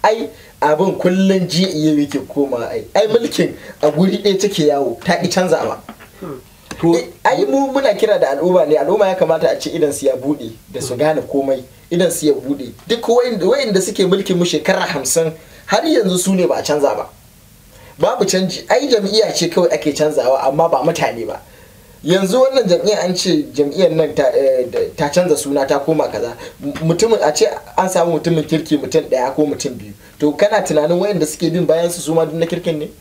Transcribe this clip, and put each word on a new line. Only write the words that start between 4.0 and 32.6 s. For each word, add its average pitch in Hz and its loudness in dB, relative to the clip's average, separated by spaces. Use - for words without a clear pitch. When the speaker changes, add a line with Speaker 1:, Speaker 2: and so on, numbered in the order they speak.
Speaker 1:
ɗaya 190 2
take 196 0
yawo, 139 0
ta 175 0
ƙi 180 -2
canzawa. 160 0
Speaker 2:
Hmm. 143 -12
To 170 4
Speaker 1:
Eh, 165 0
ai - 2
mu 269 0
muna 269 2
kira 208 2
da 151 2
al'umma 175 4
ne, 151 4
al'umma 190 2
ya 185 0
kamata 160 2
a - -4
ce 151 -6
idan 151 0
su 135 -4
ya 127 2
buɗe 131 -6
da 123 -8
su 123 -6
gane 151 0
komai, 135 -2
idan 175 2
su - -4
ya 143 4
buɗe. 135 -4
Duk 233 -2
wa'inda, 233 2
wa'inda 214 2
suke 185 0
mulkin 190 0
mu 175 2
shekara 175 0
hamsin, 156 -2
har 208 0
yanzu 220 2
su 190 0
ne 180 2
ba - 0
a - -4
canza 139 0
ba. - -8
Babu 214 2
canji, 185 -2
ai 262 2
jam'iyya 202 2
ce 165 -2
kawai 175 2
ake 151 -2
canzawa, 135 0
amma 151 2
ba 151 0
mutane 135 -2
ba. - -10
Yanzu 185 0
wannan 262 2
jam'iyyar 175 2
an 180 -2
ce 160 0
jam'iyyar 147 2
nan 156 0
ta, 147 0
eh, 131 2
da, - -4
ta 147 -2
canza 170 2
suna 143 -2
ta 139 0
koma 147 0
kaza. 117 -6
M-, 143 -6
mutumin, 202 2
a 156 2
ce - 2
an 185 0
samu 170 2
mutumin 160 0
kirki 151 0
mutum 147 0
ɗaya 127 -2
ko 151 2
mutum 135 -4
biyu. 101 -16
To 147 2
kana 208 2
tunanin 160 0
wayanda 190 0
suke 160 -2
bin 170 0
bayan 165 2
su, - -8
su 151 -4
ma 160 2
duk 151 -8
na 165 0
kirkin 170 -4